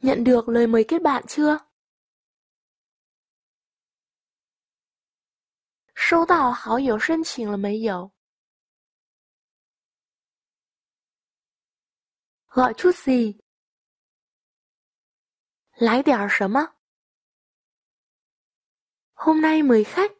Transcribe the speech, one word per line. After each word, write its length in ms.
Nhận 160
được 260
lời 180
mời 200
kết 120
bạn 280
chưa? 320
收 300
到 240
好 300
友 180
申 240
请 300
了 60
没 220
有？ 340
Gọi 260
chút 220
gì? 420
来 260
点 160
儿 120
什 200
么？ 240
Hôm 280
nay 200
mời 220
khách. 360